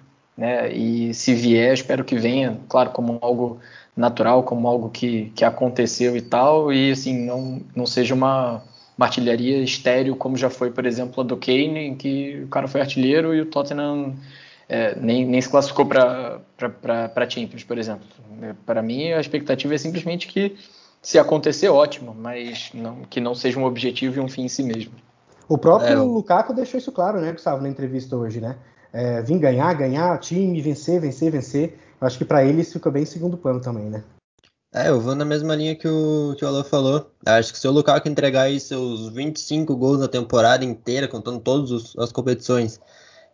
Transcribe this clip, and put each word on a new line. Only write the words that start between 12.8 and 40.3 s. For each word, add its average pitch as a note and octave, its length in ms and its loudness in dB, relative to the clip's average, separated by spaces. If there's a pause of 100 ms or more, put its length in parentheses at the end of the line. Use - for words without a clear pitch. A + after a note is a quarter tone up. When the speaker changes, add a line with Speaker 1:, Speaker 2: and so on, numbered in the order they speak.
Speaker 1:
artilheiro C#3 520 2
e D#3+ 60 2
o D#3 60 -2
Tottenham, C#3+ 680 -4 (540)
é, A2+ 260 -2
nem, B2 300 0
nem B2+ 160 2
se B2+ 80 -4
classificou C#3 380 4
pra, B2+ 540 2 (160)
pra, B2 120 -4
pra, A#2 400 -4
pra A#2+ 200 -2
Champions, A#2 360 -10
por A#2+ 140 -6
exemplo. A2 280 -8 (360)
É, G#2+ 120 -12 (120)
pra - 160 -2
mim, C3+ 300 -4
a D#3+ 80 0
expectativa C#3+ 540 -2
é C#3+ 40 -2
simplesmente E3+ 480 -6
que G3 300 -2 (460)
se - 160 4
acontecer, D3+ 500 2
ótimo, C#3 460 2
mas A#2+ 580 -10
não, A#2 300 -10
que - 180 -6
não A#2+ 140 -2
seja B2 240 -2
um C3 60 0
objetivo B2+ 540 -2
e - 20 -2
um C3+ 80 -4
fim C3+ 160 -6
em B2+ 40 -6
si C3+ 140 -4
mesmo. A2+ 300 -4 (560)
Speaker 2:
O D3 100 2
próprio E3+ 300 6
Speaker 3:
É, C#4 100 6
o C4+ 60 4
Speaker 2:
Lukaku A3+ 500 2
deixou B3+ 240 -4
isso B3+ 140 -8
claro, F#3+ 280 -2
né, D#3+ 120 -4
Gustavo, D3+ 280 -4
na C#3 80 -4
entrevista C3 480 -6
hoje, A2+ 240 -4
né? A#2+ 160 -8 (360)
É, A#2+ 280 -2
"Vim C#3+ 180 0
ganhar, D3 360 4
ganhar, D3 460 0
time, F3 400 -2
vencer, D3+ 400 0
vencer, D3+ 320 0
vencer." C#3+ 460 -2 (220)
Eu C3 60 0
acho B2 100 0
que - 80 -2
pra C#3+ 200 4
ele D3+ 180 4
isso - 120 -6
fica E3 160 -2
bem C#3+ 120 0
em D#3 40 -2
segundo F3 300 -6
plano B2+ 240 -4
também, A2+ 300 -8
né? G#2+ 140 -10 (680)
Speaker 3:
É, C#3 160 0
eu C3 120 4
vou B2+ 140 -2
na D3 100 -2
mesma D3+ 320 0
linha D#3 180 -2
que D#3+ 140 -6
o, D3+ 500 0
que D3+ 60 -4
o C#3 40 -2
Alan C#3 160 -2
falou. C#3+ 460 2 (160)
Acho A2+ 260 4
que - 60 -12
se - 80 -4
o C3 60 4
Lukaku D3 360 4
entregar C#3 340 2
aí C3+ 180 0
seus A#2+ 520 -6
vinte D3 260 -6
e - 20 -10
cinco D3+ 360 -2
gols C3+ 220 2
na C3+ 100 0
temporada A#2+ 560 4